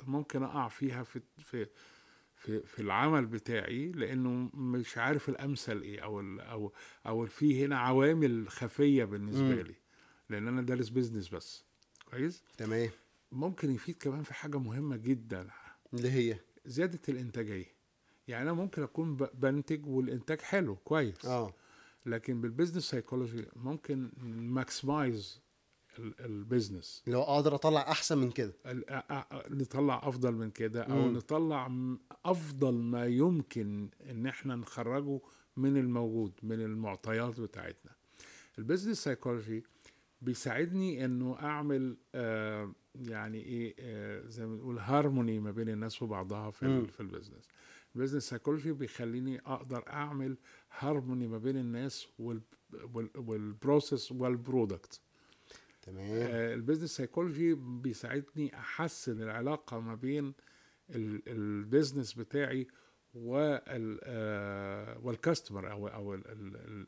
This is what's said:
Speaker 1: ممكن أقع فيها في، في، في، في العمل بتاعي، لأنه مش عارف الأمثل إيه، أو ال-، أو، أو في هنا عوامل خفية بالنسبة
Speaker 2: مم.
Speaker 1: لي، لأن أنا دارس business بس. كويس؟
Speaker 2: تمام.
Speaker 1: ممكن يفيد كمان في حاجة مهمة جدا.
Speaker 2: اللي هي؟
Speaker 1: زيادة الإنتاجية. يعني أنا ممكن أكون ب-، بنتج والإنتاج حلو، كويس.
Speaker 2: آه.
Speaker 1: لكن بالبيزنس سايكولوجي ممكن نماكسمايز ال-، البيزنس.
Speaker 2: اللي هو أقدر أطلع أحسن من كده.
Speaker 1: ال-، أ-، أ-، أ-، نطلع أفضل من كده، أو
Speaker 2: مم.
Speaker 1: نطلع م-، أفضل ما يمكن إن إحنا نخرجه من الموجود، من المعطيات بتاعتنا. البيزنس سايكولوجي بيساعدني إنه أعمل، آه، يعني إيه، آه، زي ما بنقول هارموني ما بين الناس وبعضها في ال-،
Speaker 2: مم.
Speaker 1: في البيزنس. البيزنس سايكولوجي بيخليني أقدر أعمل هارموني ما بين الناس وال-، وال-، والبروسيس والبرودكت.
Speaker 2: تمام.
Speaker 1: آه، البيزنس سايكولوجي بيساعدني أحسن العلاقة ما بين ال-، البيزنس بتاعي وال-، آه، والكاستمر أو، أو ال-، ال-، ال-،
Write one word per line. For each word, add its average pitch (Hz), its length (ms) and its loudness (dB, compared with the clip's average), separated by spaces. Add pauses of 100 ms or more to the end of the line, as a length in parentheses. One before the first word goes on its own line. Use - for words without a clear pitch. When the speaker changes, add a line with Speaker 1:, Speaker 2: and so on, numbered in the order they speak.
Speaker 1:
ممكن 139 360 -2
أقع 131 260 -2
فيها 123 340 -2
في، 117 180 -8 (180)
في، 120 280 -4 (680)
في، 110 260 -4
في - 220 -8
العمل 120 440 4
بتاعي، 117 640 -2
لأنه 127 640 0
مش 123 440 -2
عارف 139 300 2
الأمثل 135 520 -2
إيه، 101 200 -8
أو 104 200 -6
ال-، 98 200 -6
أو، 107 320 -6 (340)
أو 113 200 0
في 139 380 6
هنا 139 140 2
عوامل 131 680 6
خفية 135 560 6
بالنسبة 104 380 0
Speaker 2:
مم. 127 180 6
Speaker 1:
لي، 85 140 -6 (560)
لأن 104 180 -2
أنا 127 140 0
دارس 123 260 0
business 113 400 0
بس. - 400 -10 (420)
كويس؟ 147 340 -4 (140)
Speaker 2:
تمام. 113 320 2 (420)
Speaker 1:
ممكن 151 380 -2
يفيد 131 300 -2
كمان 147 220 -2
في 143 120 -10
حاجة 147 240 -4
مهمة 127 380 -2
جدا. 113 520 -2 (460)
Speaker 2:
اللي 120 160 2
هي؟ 117 280 4 (280)
Speaker 1:
زيادة 170 320 0 (100)
الإنتاجية. 113 680 -4 (520)
يعني 120 140 -2
أنا 160 100 2
ممكن 170 300 0
أكون 156 340 -2
ب-، 131 240 -2
بنتج 143 460 2
والإنتاج 131 540 0
حلو، 151 360 2
كويس. 131 500 0
Speaker 2:
آه. 117 280 0 (520)
Speaker 1:
لكن 117 340 -2
بالبيزنس 151 440 0
سايكولوجي 120 640 -2 (100)
ممكن 131 540 -4 (120)
نماكسمايز 123 1160 0 (580)
ال-، 113 220 -10
البيزنس. 107 840 -2
Speaker 2:
اللي 123 120 2
هو 131 40 6
أقدر 143 320 6
أطلع 156 260 6
أحسن 147 380 2
من 123 120 4
كده. 113 220 -2 (140)
Speaker 1:
ال-، 127 240 -6
أ-، 131 200 -4
أ-، 139 220 -6
أ-، - 200 -8
نطلع 139 560 2
أفضل 123 240 2
من 113 180 -2
كده، 113 320 -2
أو 135 260 6
Speaker 2:
مم. 123 80 2
Speaker 1:
نطلع 151 520 0
م-، 127 320 -2 (240)
أفضل 147 500 4
ما 120 320 2
يمكن 120 840 4 (220)
إن 120 160 -2
إحنا 131 300 -4
نخرجه 131 640 -2 (360)
من 135 200 6
الموجود، 117 560 2 (100)
من 113 180 -2
المعطيات 110 800 -2
بتاعتنا. - 520 -8 (640)
البيزنس 185 460 0
سايكولوجي 117 600 -2 (580)
بيساعدني 139 840 0
إنه 127 380 0
أعمل، 147 540 0 (180)
آه، 107 580 -2 (220)
يعني 110 480 -6
إيه، 117 360 -4
آه، 104 480 -8
زي 113 200 -8
ما 110 100 -6
بنقول 120 220 -6
هارموني 127 600 4
ما 104 120 -2
بين 113 180 -2
الناس 110 340 -4
وبعضها 104 480 -4
في - 120 -10
ال-، 131 60 4
Speaker 2:
مم. 127 180 4
Speaker 1:
في 95 140 -12
البيزنس. 95 480 -10 (460)
البيزنس 135 340 -2
سايكولوجي 151 440 -2
بيخليني 127 760 -4
أقدر 131 420 -6
أعمل 143 480 -4 (420)
هارموني 127 480 0
ما 110 120 -4
بين 131 180 0
الناس 123 500 -4 (120)
وال-، 113 220 -4 (540)
وال-، 113 220 -4
والبروسيس 113 960 2
والبرودكت. 123 880 0 (840)
Speaker 2:
تمام. 95 280 -8
Speaker 1:
آه، 117 440 0
البيزنس 147 420 -2
سايكولوجي 165 580 2
بيساعدني 131 1000 -4
أحسن 117 680 -4
العلاقة 117 580 -2
ما 113 140 -6
بين 139 400 -2 (560)
ال-، 110 380 -4
البيزنس 113 840 2
بتاعي 131 520 -2 (480)
وال-، 120 880 0
آه، 101 840 -4 (200)
والكاستمر 107 640 -2
أو، 101 180 -6
أو 101 260 -6
ال-، 95 120 -10
ال-، 107 300 -12
ال-، 110 320 -12